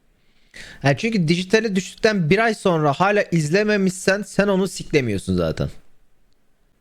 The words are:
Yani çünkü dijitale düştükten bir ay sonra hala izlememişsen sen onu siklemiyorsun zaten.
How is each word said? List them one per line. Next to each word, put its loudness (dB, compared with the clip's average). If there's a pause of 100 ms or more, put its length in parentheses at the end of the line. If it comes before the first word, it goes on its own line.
(840)
Yani 2
çünkü 0
dijitale 0
düştükten 0
bir 4
ay 2
sonra 0
hala 2
izlememişsen 0
sen 0
onu 2
siklemiyorsun -2
zaten. -2 (1120)